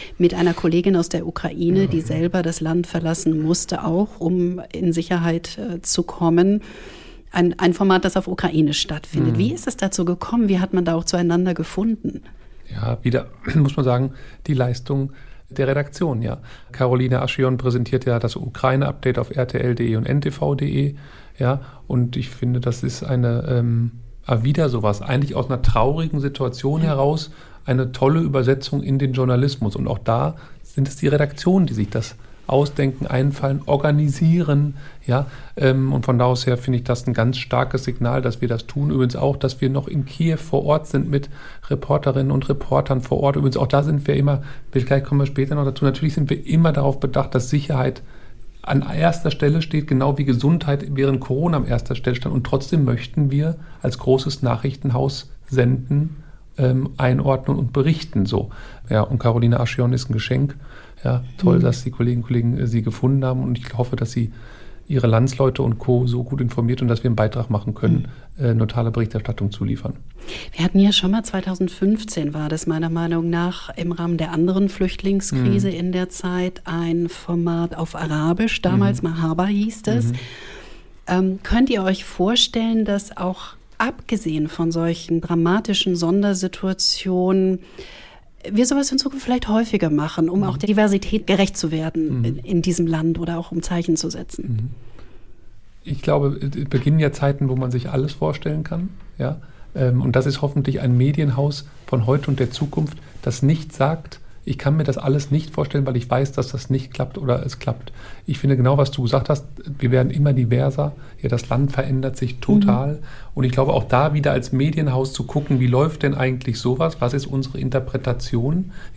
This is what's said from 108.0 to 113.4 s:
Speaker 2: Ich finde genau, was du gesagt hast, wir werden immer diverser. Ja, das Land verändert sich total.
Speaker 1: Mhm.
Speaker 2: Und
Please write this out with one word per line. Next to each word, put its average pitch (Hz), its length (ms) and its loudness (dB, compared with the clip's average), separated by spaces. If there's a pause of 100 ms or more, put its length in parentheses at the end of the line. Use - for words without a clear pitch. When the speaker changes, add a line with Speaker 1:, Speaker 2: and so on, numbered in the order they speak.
Speaker 2:
Ich 139 100 -2
finde 139 180 2
genau, 135 220 4
was 139 140 4
du 135 100 -4
gesagt 123 260 2
hast, 143 160 0 (360)
wir 123 100 2
werden 123 220 4
immer 143 220 4
diverser. 131 600 2 (260)
Ja, 131 100 -4
das 120 200 -2
Land 139 220 2
verändert 135 440 0
sich 127 260 -4
total. 143 520 4
Speaker 1:
Mhm. 151 60 -6 (340)
Speaker 2:
Und 135 120 0